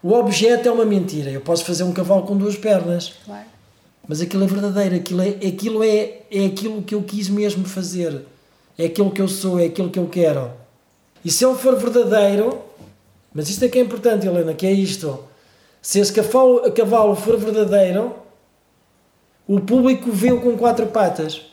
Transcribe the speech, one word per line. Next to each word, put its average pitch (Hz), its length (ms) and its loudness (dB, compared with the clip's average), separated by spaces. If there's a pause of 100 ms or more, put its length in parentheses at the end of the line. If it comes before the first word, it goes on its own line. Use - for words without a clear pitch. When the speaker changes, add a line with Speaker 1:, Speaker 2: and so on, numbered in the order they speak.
Speaker 1:
O 180 80 2
objeto 233 560 4
é - 20 4
uma 233 140 2
mentira. 156 460 0
Eu 139 100 -6
posso 170 240 0
fazer 175 180 -4
um 180 80 0
cavalo 185 340 2
com 202 120 -2
duas 202 220 0
pernas. 175 560 0 (100)
Speaker 2:
Claro. 208 220 -18 (600)
Speaker 1:
Mas 151 140 -6
aquilo 190 240 -2
é - 20 2
verdadeiro. 196 500 0
Aquilo 180 260 -2
é, 190 60 0 (200)
aquilo 220 340 -2
é, 214 360 0 (120)
é 196 140 0
aquilo 196 380 -4
que - 120 -8
eu 208 80 -2
quis 202 280 -6
mesmo 202 340 -2
fazer. 175 560 -6 (560)
É 165 80 -2
aquilo 190 260 2
que 196 120 -4
eu 190 40 2
sou, 185 320 -2
é 175 60 4
aquilo 170 240 -2
que 185 100 -4
eu 175 80 0
quero. 143 440 0 (760)
E 170 60 -6
se - 120 0
ele 262 120 4
for 254 220 2
verdadeiro, 214 840 2 (720)
mas 147 160 -6
isto 202 160 -2
é 247 40 2
que 247 100 2
é - 20 4
importante, 208 460 0
Helena: 175 260 0
que 170 140 -4
é 190 60 2
isto. 160 480 -2 (600)
Se - 200 -2
esse 202 120 0
cavalo, 247 600 2
cavalo 214 440 2
for 220 220 0
verdadeiro, 196 760 0 (1300)
o 202 100 2
público 240 540 2
vê-o 240 260 2
com 240 160 0
quatro 233 340 0
patas. 165 520 -2 (120)